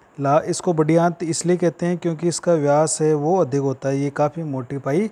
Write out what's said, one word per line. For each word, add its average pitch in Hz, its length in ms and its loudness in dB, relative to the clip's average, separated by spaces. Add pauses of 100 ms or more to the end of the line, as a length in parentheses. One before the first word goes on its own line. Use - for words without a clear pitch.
(200)
ला-, 139 240 4
इसको 175 300 -2
बड़ी 156 220 2
आंत 170 280 2
इसलिए 170 340 -2
कहते 170 280 -2
हैं 175 120 0
क्योंकि 165 300 -4
इसका 175 260 0
व्यास 147 480 2
है 156 120 4
वो 156 280 2
अधिक 139 200 0
होता 135 280 -2
है, 139 80 -2
ये 143 120 -2
काफ़ी 147 340 -2
मोटी 135 340 -8
पाई 160 340 -2